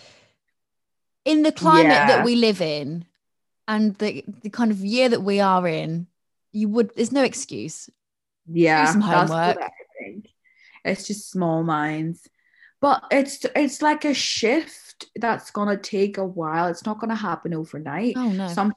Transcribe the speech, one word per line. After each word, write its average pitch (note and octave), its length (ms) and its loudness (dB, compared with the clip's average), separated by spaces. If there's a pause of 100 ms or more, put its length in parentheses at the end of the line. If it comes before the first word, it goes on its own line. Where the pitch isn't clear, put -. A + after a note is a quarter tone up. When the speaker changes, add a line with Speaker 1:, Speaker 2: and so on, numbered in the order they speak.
(1200)
Speaker 1:
in D4+ 180 2
the D4+ 100 4
climate D#4 540 6
that C4 120 6
Speaker 2:
Yeah. - 60 0
Speaker 1:
we A#3+ 120 2
live A3 240 2
in D#3 440 -4 (640)
and G#3+ 280 0
the, G#3 280 -4 (180)
the G#3+ 80 -10
kind A#3 200 0
of G3+ 100 -2
year A#3+ 280 2
that A3+ 140 2
we G3+ 180 0
are F#3 280 4
in, D#3+ 380 -4 (460)
you G#3+ 180 -2
would, A3 260 0
there's A#3 160 -2
no C#4 100 2
excuse. - 640 -6 (600)
Speaker 2:
Yeah, D#3+ 360 4
Speaker 1:
Do D#3+ 60 4
some G#3 100 4
Speaker 2:
that's E3+ 280 2
what E3 100 -2
Speaker 1:
homework. F3 220 0
Speaker 2:
I - 80 -8 (300)
think. - 280 -16 (560)
It's F#3+ 220 -4
just G#3 240 -10
small E3 320 -2
minds. D#3 640 -4 (520)
But C#4 300 2
it's, C4+ 340 0 (100)
it's C#4+ 280 0
like D4+ 240 2
a C#4+ 80 2
shift - 920 -4 (100)
that's A3 340 -4
gonna G#3 260 -2
take G3+ 400 -2
a F#3+ 80 -4
while. E3+ 440 -2
It's E3+ 180 -8
not G#3+ 120 -4
gonna A3+ 160 -4
happen F3 400 -6
overnight. D#3 640 -6
Speaker 1:
Oh, B3 160 -2
no. F#3+ 160 -4
Speaker 2:
Some G3+ 280 0